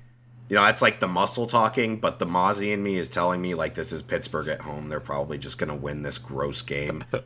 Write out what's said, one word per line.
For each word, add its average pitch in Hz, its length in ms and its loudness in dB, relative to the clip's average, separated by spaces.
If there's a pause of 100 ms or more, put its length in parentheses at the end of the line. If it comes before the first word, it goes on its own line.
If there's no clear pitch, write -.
(560)
know, 101 100 8
it's 110 160 4
like 110 180 6
the 98 80 2
muscle 104 380 2
talking, 110 520 4
but - 200 0
the 90 80 -2
Mozzie 98 460 2
in 101 100 0
me 98 160 0
is 82 100 -2
telling 90 320 2
me, 90 140 -2
like, 80 200 -2
this 80 180 -4
is 78 100 -6
Pittsburgh 78 460 -4
at 76 120 -4
home. 76 300 -8
They're 76 100 -4
probably 73 380 -4
just 69 180 -8
gonna 76 200 -4
win 73 260 -6
this 71 160 -4
gross 69 420 -4
game 73 440 -4 (200)